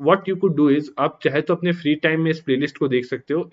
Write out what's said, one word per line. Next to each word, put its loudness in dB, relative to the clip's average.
what 2
you -2
could 0
do 4
is, -2
आप -2
चाहे 0
तो 0
अपने -2
फ्री 0
टाइम 0
में 0
इस -4
प्लेलिस्ट -2
को 0
देख 0
सकते -8
हो, -4